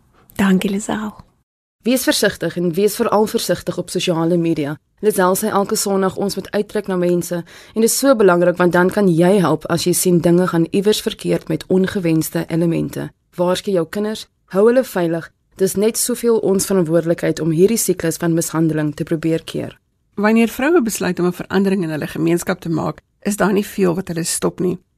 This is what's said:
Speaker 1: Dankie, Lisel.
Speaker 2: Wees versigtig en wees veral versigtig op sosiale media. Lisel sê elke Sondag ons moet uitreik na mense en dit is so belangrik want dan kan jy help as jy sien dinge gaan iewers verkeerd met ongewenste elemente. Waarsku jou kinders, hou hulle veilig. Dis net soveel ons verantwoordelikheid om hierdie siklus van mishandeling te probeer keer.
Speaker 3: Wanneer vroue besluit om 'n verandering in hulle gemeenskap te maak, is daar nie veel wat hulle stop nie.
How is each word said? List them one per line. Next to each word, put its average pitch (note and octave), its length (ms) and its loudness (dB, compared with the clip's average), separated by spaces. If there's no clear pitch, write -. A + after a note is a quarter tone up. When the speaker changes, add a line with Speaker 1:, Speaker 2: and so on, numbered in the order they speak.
Speaker 1:
Dankie, F#3+ 340 2
Lisel. G#3 440 -6
Speaker 2:
Wees B3 180 0
versigtig G3 540 -2
en F3 160 -2
wees G3+ 240 0
veral G#3+ 300 0
versigtig F#3 520 -4
op F3 120 -8
sosiale E3+ 460 0
media. D#3 400 -2
Lisel G3 360 2
sê G#3+ 160 -4
elke G3 240 -2
Sondag G3 400 -2
ons G3 180 -4
moet - 160 -10
uitreik G#3 360 -4
na F#3+ 100 -2
mense F3 380 0
en - 460 -8
dit A3+ 40 4
is A3+ 140 2
so C4+ 180 4
belangrik F3 400 4
want F3+ 160 2
dan F3+ 180 4
kan G#3 180 2
jy F3+ 300 4
help D#3 320 0
as E3+ 140 -2
jy F3+ 80 0
sien F3 280 2
dinge F3 260 4
gaan E3 240 0
iewers G3+ 300 0
verkeerd F3 480 -4
met D#3 200 -4
ongewenste E3+ 800 0
elemente. D3+ 640 -2
Waarsku F3+ 340 -2
jou F3+ 160 0
kinders, G#3+ 400 -6
hou G3 200 2
hulle B3 180 4
veilig. E3+ 460 -2
Dis F#3+ 200 0
net G#3+ 200 0
soveel A#3 420 0
ons F#3+ 280 0
verantwoordelikheid E3 720 0
om D#3+ 100 0
hierdie F#3+ 280 4
siklus E3 380 -2
van E3 180 0
mishandeling D#3 600 -2
te E3 100 -6
probeer D#3+ 400 -2
keer. - 340 -10
Speaker 3:
Wanneer A3 340 2
vroue D4 340 2
besluit F#3 380 -2
om F3 60 2
'n F3+ 60 0
verandering G3 500 0
in D#3+ 80 -4
hulle D#3 160 -6
gemeenskap E3+ 540 -2
te - 80 -10
maak, E3 340 -4
is G3+ 160 -4
daar G3+ 160 2
nie G3+ 140 0
veel F#3 280 0
wat F#3+ 140 -8
hulle E3+ 160 -6
stop - 360 -4
nie. F3+ 180 -2